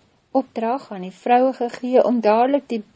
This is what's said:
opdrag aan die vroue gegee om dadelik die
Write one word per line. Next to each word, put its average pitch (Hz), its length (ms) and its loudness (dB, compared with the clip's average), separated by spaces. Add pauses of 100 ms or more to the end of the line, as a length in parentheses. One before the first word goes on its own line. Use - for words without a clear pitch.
(340)
opdrag 262 560 -4
aan 185 160 -12
die 185 80 -14
vroue 254 400 2
gegee 247 480 0
om 240 200 0
dadelik 240 480 2
die 226 120 -6 (140)